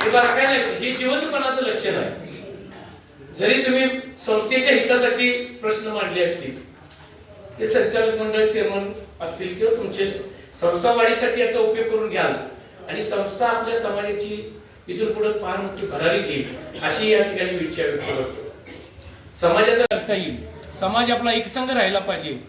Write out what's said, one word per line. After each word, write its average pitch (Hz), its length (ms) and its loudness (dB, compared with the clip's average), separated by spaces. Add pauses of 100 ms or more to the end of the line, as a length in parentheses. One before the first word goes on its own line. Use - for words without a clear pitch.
हे 220 60 2
बरं 247 180 6
काय 262 160 2
नाही, 269 200 4
हे 240 280 -2
जिवंतपणाचं 262 680 0
लक्षण 214 340 0
आहे. - 300 -4 (1120)
जरी 254 260 4
तुम्ही 254 240 4 (360)
संस्थेच्या 247 480 2
हितासाठी 247 580 4 (140)
प्रश्न 214 460 -4
मांडले 180 320 -2
असतील, - 500 -6 (840)
ते 220 80 0
संचालक 220 540 2
मंडळ 214 280 4
चेअरमन 202 420 0 (300)
असतील 180 360 -8
किंवा 226 180 4
तुमचे 196 320 -2 (540)
संस्था 170 300 4
वाढीसाठी 233 500 4
याचा 233 180 2
उपयोग 220 280 2
करून 214 220 0
घ्याल 185 240 0 (560)
आणि 214 140 -4
संस्था 208 440 0
आपल्या 226 320 0
समाजाची 208 720 -4 (360)
इथून 214 260 -2
पुढे 214 180 0
फार 185 260 -4
मोठी 180 300 -6
भरारी 160 320 0
घेईल, 143 360 -4 (280)
अशी 214 280 0
या - 120 6
ठिकाणी 185 280 -2
मी 180 60 -2
इच्छा 160 260 -2
व्यक्त 143 200 -2
करतो. - 640 -6 (760)
समाजाचा 220 420 6
करता 208 300 0
येईल, 156 320 -4 (340)
समाज 233 320 2
आपला 240 200 2
एकसंघ 254 400 -2
राहिला 202 280 2
पाहिजे 160 500 -4